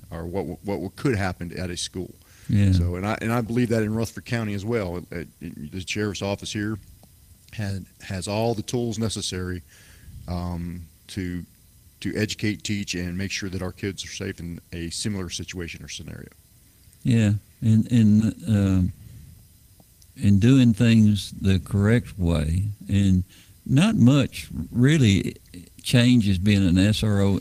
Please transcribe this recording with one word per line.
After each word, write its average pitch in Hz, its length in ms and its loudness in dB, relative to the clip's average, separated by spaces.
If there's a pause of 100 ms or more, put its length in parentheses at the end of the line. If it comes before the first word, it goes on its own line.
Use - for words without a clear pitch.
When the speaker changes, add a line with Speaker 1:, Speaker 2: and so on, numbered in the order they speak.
(100)
Speaker 1:
or 82 160 -10
what, 87 380 -8
what 95 320 -6
could 135 200 -2
happen 90 420 -6
at 92 120 -6
a 87 60 -10
school. - 360 -10 (360)
Speaker 2:
Yeah. 101 240 4
Speaker 1:
So, 87 240 2
and 92 100 -4
I, 107 160 -2
and 113 100 -2
I 120 80 0
believe 113 300 -2
that 113 120 2
in 107 120 -2
Rutherford 113 320 -6
County 113 280 -4
as 98 120 -6
well. 98 320 -4 (120)
At, 90 80 -10
at 76 80 -10 (140)
the 85 460 -12
sheriff's 104 340 -6
office 98 320 -6
here 107 260 -6 (760)
had, 98 320 -6 (160)
has 95 260 -8
all 113 260 0
the 107 80 -8
tools 117 360 -6
necessary, 92 640 -6 (680)
um, 87 540 -8 (260)
to, 90 340 -8 (580)
to - 140 -6
educate, 107 480 -4
teach, 101 320 -6
and 87 220 -6
make 98 140 -6
sure - 180 -8
that 92 140 -6
our 90 100 -6
kids 95 320 -8
are - 40 -16
safe - 320 -10
in 85 200 -10 (120)
a 85 180 -8
similar 95 400 -6
situation 85 520 -10
or 73 60 -16
scenario. - 400 -14 (720)
Speaker 2:
Yeah, 113 300 4 (300)
and, 110 280 4
and, 110 440 6 (120)
um, 95 460 2 (1300)
and 101 160 6
doing 120 360 6
things 110 640 4
the 95 180 2
correct 104 600 0
way, 85 460 0 (240)
and 95 360 4 (400)
not 170 300 2
much 131 540 4 (220)
really 123 680 4 (460)
changes 120 560 4
being 98 280 4
an 87 120 4
S 101 240 4
R 104 200 2
O 98 180 2